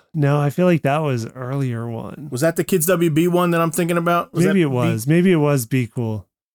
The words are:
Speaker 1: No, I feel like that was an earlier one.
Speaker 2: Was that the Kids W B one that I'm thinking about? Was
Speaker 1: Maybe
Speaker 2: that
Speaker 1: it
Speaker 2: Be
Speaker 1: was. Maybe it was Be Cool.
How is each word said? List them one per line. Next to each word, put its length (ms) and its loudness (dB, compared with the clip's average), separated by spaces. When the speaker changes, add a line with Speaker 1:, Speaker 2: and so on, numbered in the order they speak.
Speaker 1:
No, 260 2
I 120 0
feel 140 0
like 180 2
that 160 0
was 260 -2
an 80 -12
earlier 540 -4
one. 440 -10
Speaker 2:
Was 100 -6
that 140 0
the 80 -2
Kids 240 0
W 240 2
B 160 2
one 240 2
that 100 2
I'm 100 0
thinking 260 -2
about? 360 -2
Was 120 2
Speaker 1:
Maybe 160 2
Speaker 2:
that 60 2
Speaker 1:
it 20 -4
Speaker 2:
Be 40 -2
Speaker 1:
was. 320 0
Maybe 280 4
it 40 4
was 280 2
Be 200 -2
Cool. 400 -6